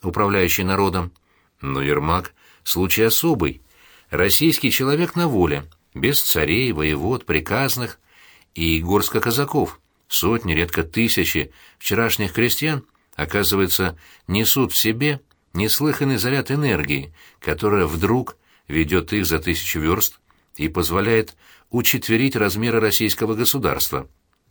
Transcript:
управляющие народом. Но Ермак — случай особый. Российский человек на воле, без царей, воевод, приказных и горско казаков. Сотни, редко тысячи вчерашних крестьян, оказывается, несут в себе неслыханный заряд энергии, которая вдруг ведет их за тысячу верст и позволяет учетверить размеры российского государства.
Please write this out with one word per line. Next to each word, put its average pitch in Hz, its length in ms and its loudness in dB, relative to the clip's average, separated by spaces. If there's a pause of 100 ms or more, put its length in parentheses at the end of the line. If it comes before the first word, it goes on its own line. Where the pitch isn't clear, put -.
управляющие 98 640 0
народом. 95 460 0 (480)
Но 67 200 -4
Ермак — 73 540 0 (300)
случай 92 380 2
особый. 113 600 2 (480)
Российский 117 600 2
человек 147 460 0
на 170 100 2
воле, 82 420 0 (240)
без 107 300 0
царей, 87 500 0
воевод, 78 520 -2
приказных 123 720 -2 (560)
и 82 260 0
горско 101 400 0
казаков. 131 600 -2 (260)
Сотни, 104 480 0
редко 82 300 -2
тысячи 82 680 -2 (260)
вчерашних 107 540 -2
крестьян, 127 520 0 (320)
оказывается, 95 840 0 (300)
несут 110 440 2
в - 40 -2
себе 135 440 0 (320)
неслыханный 131 680 0
заряд 127 320 -2
энергии, 76 640 -2 (280)
которая 95 460 2
вдруг 98 500 0 (320)
ведет 80 440 0
их 98 140 0
за 82 140 2
тысячу 82 400 -4
верст 80 400 0 (360)
и 76 120 -2
позволяет 95 680 0 (340)
учетверить 120 640 0
размеры 107 420 0
российского 110 560 0
государства. 82 720 -2 (420)